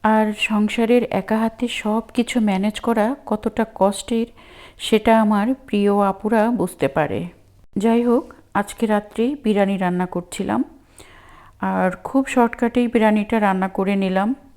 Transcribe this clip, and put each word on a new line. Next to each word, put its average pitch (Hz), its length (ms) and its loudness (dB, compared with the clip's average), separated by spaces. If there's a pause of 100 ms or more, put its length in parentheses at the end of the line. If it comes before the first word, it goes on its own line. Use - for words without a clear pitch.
(160)
আর 214 120 2 (220)
সংসারের 220 540 2 (180)
একা 214 220 -2
হাতে 226 220 -4 (160)
সব 220 220 -2 (140)
কিছু 240 200 -2 (120)
ম্যানেজ 196 260 0 (120)
করা 220 180 2 (240)
কতটা - 340 -2 (160)
কষ্টের, 226 480 0 (600)
সেটা 226 240 2 (120)
আমার 214 240 2 (200)
প্রিয় 202 260 2 (180)
আপুরা 214 300 0 (180)
বুঝতে 175 360 -2
পারে। 143 240 -2 (640)
যাই 233 240 2
হোক, 240 160 2 (360)
আজকে - 240 -6 (100)
রাত্রে 208 300 -2 (200)
বিরিয়ানি 196 400 2
রান্না 180 320 -2
করছিলাম, 196 460 -4 (1080)
আর 185 180 0 (180)
খুব 269 160 0 (120)
শর্টকাটেই 240 580 0
বিরিয়ানিটা 214 520 0
রান্না 190 320 0
করে 190 260 -2
নিলাম। 190 260 -2 (280)